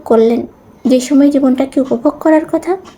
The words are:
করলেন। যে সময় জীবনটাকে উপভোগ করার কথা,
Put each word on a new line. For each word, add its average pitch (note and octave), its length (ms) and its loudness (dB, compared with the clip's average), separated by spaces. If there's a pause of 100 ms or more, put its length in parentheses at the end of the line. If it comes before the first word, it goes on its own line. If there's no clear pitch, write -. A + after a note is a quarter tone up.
করলেন। A3+ 420 0 (400)
যে B3+ 140 2
সময় C#4+ 300 2
জীবনটাকে C4+ 500 0
উপভোগ C4 340 -2
করার D#4 280 0 (100)
কথা, E4 240 -4 (220)